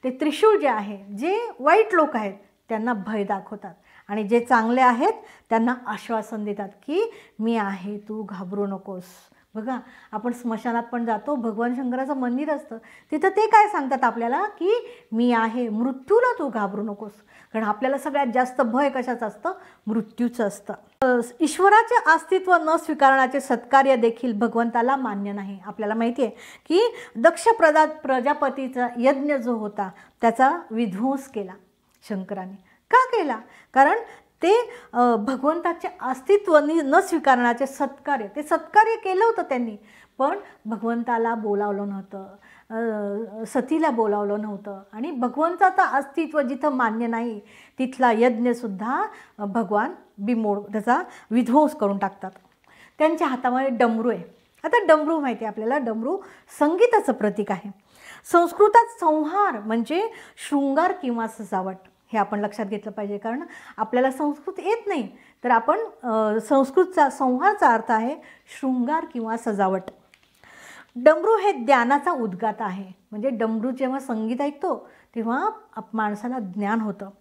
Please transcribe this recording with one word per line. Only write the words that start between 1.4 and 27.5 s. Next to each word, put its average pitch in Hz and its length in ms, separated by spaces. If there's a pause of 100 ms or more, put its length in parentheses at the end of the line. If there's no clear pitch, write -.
वाईट 381 340
लोक 302 220
आहेत 208 180 (360)
त्यांना 226 240
भय 208 300
दाखवतात 196 500 (340)
आणि 208 160
जे 220 160
चांगले 240 420
आहेत 254 320 (360)
त्यांना 226 260 (120)
आश्वासन 214 560
देतात 208 260
की 392 420 (280)
"मी 226 180
आहे, 202 400
तू 214 260
घाबरू 196 440
नकोस." 190 360 (520)
बघा, 240 240 (320)
आपण 214 200
स्मशानात 233 520
पण 233 220
जातो, 226 300
भगवान 233 400
शंकराचं 262 380
मंदिर 262 360
असतं, 277 280 (340)
तिथं 330 180
ते 415 180
काय 427 200
सांगतात 269 360
आपल्याला 233 400
की 427 440 (240)
"मी 240 200
आहे, 226 380
मृत्यूला 269 680
तू 285 100
घाबरू 202 340
नकोस." 208 280 (420)
कारण 220 120
आपल्याला 247 320
सगळ्यात 277 360
जास्त 254 280
भय 254 280
कशाचं 247 380
असतं, 320 240 (360)
मृत्यूचं 226 600
असतं. 196 260 (280)
अ, 269 40 (340)
ईश्वराचे 415 720
अस्तित्व 370 500
न 320 160
स्वीकारण्याचे 269 640
सत्कार्य 269 560
देखील 233 380
भगवंताला 233 600
मान्य 202 360
नाही. 196 340
आपल्याला 214 280
माहिती 233 280
आहे 220 100 (360)
की 427 280 (200)
दक्ष 311 320
प्रजा-, 311 400